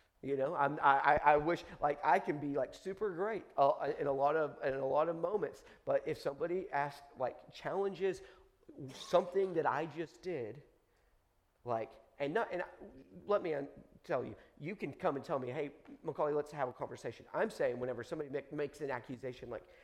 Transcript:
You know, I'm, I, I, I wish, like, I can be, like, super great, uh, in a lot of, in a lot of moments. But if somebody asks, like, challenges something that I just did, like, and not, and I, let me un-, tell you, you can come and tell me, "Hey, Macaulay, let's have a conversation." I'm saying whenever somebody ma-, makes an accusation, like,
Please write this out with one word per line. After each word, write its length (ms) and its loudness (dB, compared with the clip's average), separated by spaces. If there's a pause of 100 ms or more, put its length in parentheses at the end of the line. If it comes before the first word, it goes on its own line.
(220)
You 160 -2
know, 180 0
I'm, 280 4
I, 420 8
I, 80 12
I 40 10
wish, 260 2 (180)
like, 220 2
I 160 6
can 180 -2
be, 180 -4
like, 200 -2
super 340 -4
great, 340 -2 (140)
uh, 140 8 (280)
in 80 0
a 40 2
lot 240 4
of, 160 2 (140)
in 100 0
a 100 -2
lot 240 4
of 60 -2
moments. 480 -2 (220)
But 200 2
if 160 -4
somebody 500 -2
asks, 300 -2 (160)
like, 180 -2 (180)
challenges 680 -2 (880)
something 440 2
that 140 2
I 200 2 (100)
just 240 -8
did, 400 -6 (1040)
like, 240 -2 (300)
and 140 0
not, 180 2
and 100 -2
I, 40 -6 (600)
let 140 4
me 120 -2
un-, 140 -2 (360)
tell 200 0
you, 120 -10 (240)
you 160 -8
can 180 -6
come 220 -2
and 80 -6
tell 160 -2
me, 100 -6
"Hey, 220 -4 (320)
Macaulay, 300 -2
let's 180 -2
have 160 -2
a 60 -8
conversation." 600 -10
I'm 160 0
saying 300 0
whenever 240 -4
somebody 280 -6
ma-, 240 -6
makes 260 -6
an 100 -4
accusation, 580 -8
like, 140 -10 (200)